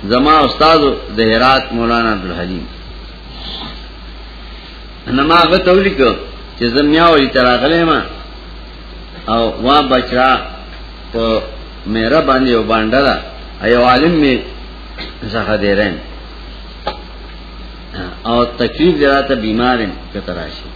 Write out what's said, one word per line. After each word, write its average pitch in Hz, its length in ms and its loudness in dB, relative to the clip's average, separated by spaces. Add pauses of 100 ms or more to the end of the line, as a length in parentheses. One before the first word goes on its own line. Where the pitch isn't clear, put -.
زما 139 260 6 (100)
استاد 156 360 4 (360)
د - 20 -4
هرات 120 540 4
مولانا 117 400 2
عبدالحلیم. 90 520 -6 (2500)
نو 131 160 0
ما 160 120 4
هغه 170 220 6
ته 180 140 4
ولیکو 165 400 4 (480)
چې 117 40 -2
زه 120 180 0
میاوړي 156 520 6
ته 131 100 4
راغلی 123 320 4
یم 165 160 2 (1400)
او 113 140 2 (240)
وا 139 160 6
بچرا 127 500 2 (840)
په 113 280 0 (440)
میره 113 360 2
باندې 131 260 2
یو 117 160 2
بانډه 110 440 2
ده، 110 80 2 (480)
یو 120 220 4
عالم 135 360 4
مې 139 120 4 (1000)
څخه 107 280 -2
دی 101 140 2
رین. 98 220 0 (2250)
او 120 200 2
تکلیف 120 540 2
دی 143 60 4
راته، 139 300 2
بیمار 117 440 0
یم، 98 140 -4 (200)
که 101 60 -6
ته 90 140 -8
راشي. 82 420 -12